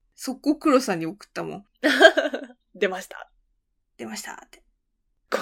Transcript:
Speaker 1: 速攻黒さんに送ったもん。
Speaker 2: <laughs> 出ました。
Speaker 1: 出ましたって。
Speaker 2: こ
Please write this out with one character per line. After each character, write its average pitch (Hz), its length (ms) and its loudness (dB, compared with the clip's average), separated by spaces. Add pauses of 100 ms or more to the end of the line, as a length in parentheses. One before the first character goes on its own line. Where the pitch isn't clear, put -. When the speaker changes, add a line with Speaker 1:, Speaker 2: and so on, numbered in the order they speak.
(140)
Speaker 1:
速 - 260 -10
攻 294 160 0
黒 277 240 4
さ 208 140 -4
ん 170 40 -4
に 160 80 -6
送 170 200 -12
っ - 40 -20
た 175 120 -10
も 160 140 -10
ん。 196 100 -20 (160)
Speaker 2:
<laughs> - 920 2
出 190 140 -2
ま 185 120 -6
し - 80 -18
た。 - 220 -20 (680)
Speaker 1:
出 233 100 -14
ま 220 100 -12
し 202 60 -12
た - 120 -14
っ - 160 -20
て。 - 120 -20 (680)
Speaker 2:
こ - 120 -2